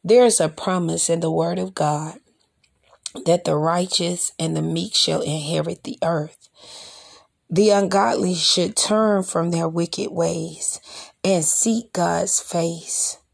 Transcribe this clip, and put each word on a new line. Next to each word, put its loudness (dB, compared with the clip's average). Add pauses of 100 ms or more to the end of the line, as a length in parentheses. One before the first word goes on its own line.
There 8
is 4
a 2
promise -2
in 2
the 0
word 0
of -6
God -2 (1040)
that 4
the 0
righteous 0
and -2
the -2
meek -2
shall 0
inherit -4
the -10
earth. -4 (1000)
The 4
ungodly 2
should 0
turn 2
from -2
their 0
wicked -4
ways -4 (440)
and 2
seek 0
God's 0
face. -4 (160)